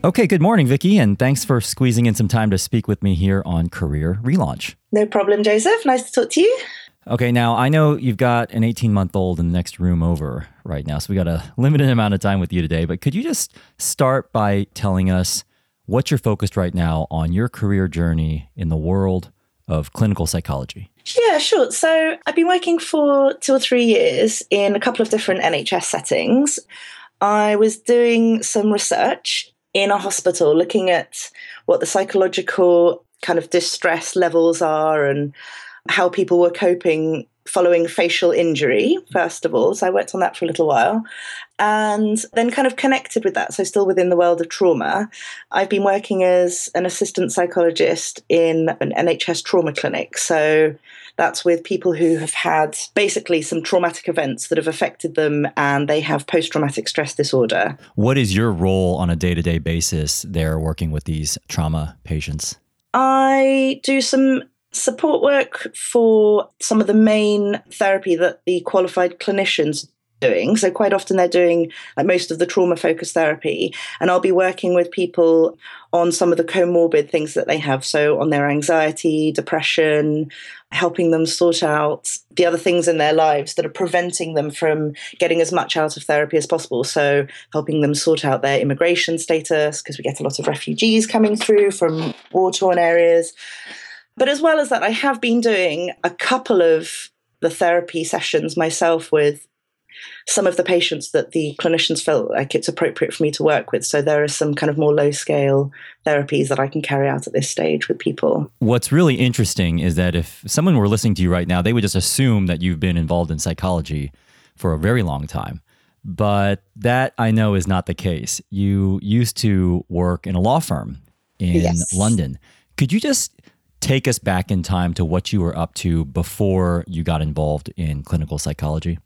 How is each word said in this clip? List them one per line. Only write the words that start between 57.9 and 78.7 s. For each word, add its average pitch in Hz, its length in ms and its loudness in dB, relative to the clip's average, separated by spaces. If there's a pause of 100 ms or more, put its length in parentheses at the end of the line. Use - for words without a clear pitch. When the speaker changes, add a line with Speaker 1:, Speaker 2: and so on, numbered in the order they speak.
Speaker 1:
What 123 240 2
is 104 160 0
your 110 160 2
role 92 460 2
on 85 140 0
a 85 40 2
day-to-day 82 440 0
basis 80 640 -2
there 80 360 -2
working 78 320 -4
with 76 140 -6
these 78 420 -4
trauma 78 560 -4
patients? 76 560 -8 (360)
Speaker 2:
I 269 880 2
do 269 160 0
some 262 420 0 (300)
support - 500 0
work - 540 0
for 214 720 2 (120)
some 220 200 0
of 196 80 0
the 208 60 2
main 208 760 2
therapy 196 460 0
that 170 280 0
the 180 180 -2
qualified 180 580 -2
clinicians 185 680 -2 (320)
doing. 120 360 2
So 190 140 2
quite 196 220 0
often 190 240 -2
they're 180 120 2
doing, 170 420 2 (260)
like, 143 100 0
most 180 240 0
of 160 80 -6
the 175 80 2
trauma-focused 170 680 0
therapy, 160 600 -2 (260)
and 170 100 0
I'll 180 100 2
be 185 120 2
working 180 420 0
with 175 160 2
people 165 680 2 (340)
on 170 180 2
some 170 220 2
of 165 60 0
the 170 60 0
comorbid 170 640 2
things 151 240 -4
that - 120 -2
they 156 120 -2
have. 139 260 -2
So 147 360 0
on 151 100 0
their 143 180 2
anxiety, 156 840 0